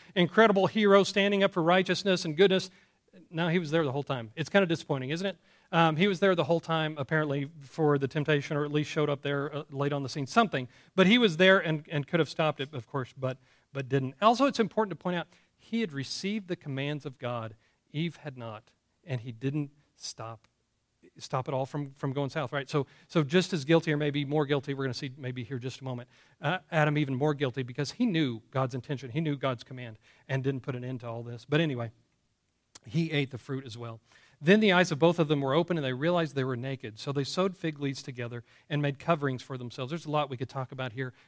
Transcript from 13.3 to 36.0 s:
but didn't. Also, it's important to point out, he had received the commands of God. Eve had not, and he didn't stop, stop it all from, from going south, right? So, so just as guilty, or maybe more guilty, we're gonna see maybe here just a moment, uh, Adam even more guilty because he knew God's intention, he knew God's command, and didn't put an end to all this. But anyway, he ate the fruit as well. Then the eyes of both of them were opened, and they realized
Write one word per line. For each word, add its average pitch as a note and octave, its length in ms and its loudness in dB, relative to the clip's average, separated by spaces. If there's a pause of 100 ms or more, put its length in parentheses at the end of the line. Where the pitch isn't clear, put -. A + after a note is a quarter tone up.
but C#3 160 -8
didn't. C3+ 340 0
Also, A#3 240 6
it's B3 140 0
important F3+ 300 0
to D#3+ 120 -10
point F3+ 140 -2
out, E3 100 -4 (320)
he A3+ 220 -6
had F#3+ 120 -4
received F#3+ 560 -6
the F3 80 -4
commands C#3+ 480 -6
of C3+ 140 -12
God. A#2 360 -8 (380)
Eve D#3 240 -4
had C3+ 220 -14
not, A2+ 320 -14 (340)
and C3 160 -6
he B2 120 -12
didn't C#3 380 -4 (260)
stop, - 500 -14 (720)
stop C3+ 300 -4
it C#3+ 60 -2
all C3 120 -2
from, C#3+ 300 -8
from C#3 160 -4
going C#3 180 -2
south, D3 220 -4
right? C#3 180 -4
So, C#3+ 160 0 (220)
so E3+ 140 2
just F3 300 2
as D3 120 -2
guilty, D#3+ 280 4
or D3 40 2
maybe D3 280 -2
more D3 220 0
guilty, C#3+ 280 -2
we're C3+ 100 -4
gonna B2+ 100 -4
see C#3+ 220 -8
maybe B2+ 280 -8
here C3 140 -6
just B2+ 220 -8
a C3+ 40 -14
moment, B2 240 -10 (320)
uh, F3 180 -2 (120)
Adam D3+ 280 2
even C3+ 160 0
more D3 200 0
guilty C3+ 280 -2
because B2+ 300 -6
he B3 140 0
knew D3+ 440 0
God's C3 240 -2
intention, C3 360 -8
he C#3 100 -2
knew D3+ 160 0
God's C3 280 -4
command, B2 340 -14 (300)
and C3+ 160 -2
didn't C3+ 180 -2
put C3 140 -6
an B2 80 -8
end B2+ 160 -8
to A#2+ 80 -12
all A#2 140 -10
this. A#2+ 260 -14
But D3+ 120 2
anyway, B2 300 -2 (960)
he D#3+ 240 0
ate C#3+ 200 -2
the A#2+ 80 -12
fruit C3+ 280 -10
as A2 100 -14
well. A#2 240 -14 (400)
Then F#3+ 200 8
the G#3 120 6
eyes F3+ 200 4
of C#3+ 60 -2
both E3 200 6
of D#3 100 2
them D3 120 2
were C3+ 140 0
opened, E3+ 240 2
and C#3 80 -2
they B2+ 80 -2
realized D#3+ 400 0